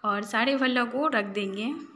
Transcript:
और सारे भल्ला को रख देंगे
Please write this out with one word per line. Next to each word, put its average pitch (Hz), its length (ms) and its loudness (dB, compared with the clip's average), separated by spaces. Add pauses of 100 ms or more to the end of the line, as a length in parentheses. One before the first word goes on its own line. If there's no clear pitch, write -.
और 208 200 0
सारे 240 320 2
भल्ला 254 300 2
को 254 220 -2
रख 208 260 0
देंगे 202 380 -4 (240)